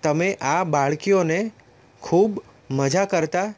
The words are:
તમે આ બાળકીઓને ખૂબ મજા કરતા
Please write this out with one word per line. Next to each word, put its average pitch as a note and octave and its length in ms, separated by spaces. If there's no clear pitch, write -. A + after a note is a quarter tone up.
તમે E3 300
આ D3+ 300
બાળકીઓને E3 880
ખૂબ G3 400
મજા C#3 340
કરતા F#3 520